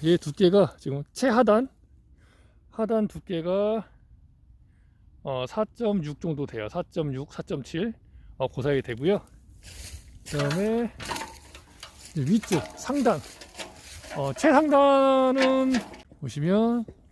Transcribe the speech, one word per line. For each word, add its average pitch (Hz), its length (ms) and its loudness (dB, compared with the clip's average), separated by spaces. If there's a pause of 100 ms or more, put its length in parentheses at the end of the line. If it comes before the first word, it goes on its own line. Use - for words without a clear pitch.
얘 170 140 4
두께가 175 600 4
지금 139 360 -8
최하단, 233 560 4 (1040)
하단 220 340 0
두께가, 190 840 -2 (1300)
어, 131 240 -4
사점육 202 720 -4
정도 147 240 -4
돼요. 110 240 -6
사점육, 147 640 -6
사점칠, 180 640 -6 (420)
어, 131 120 -2
그 - 140 -8
사이 139 200 2
되고요. 131 400 -2 (1080)
그다음에 190 640 -2 (1200)
이제 147 220 0
위쪽 214 300 2 (140)
상단, 247 440 0 (960)
어, 139 160 -2
최상단은 269 1400 4 (480)
보시면 208 640 0 (280)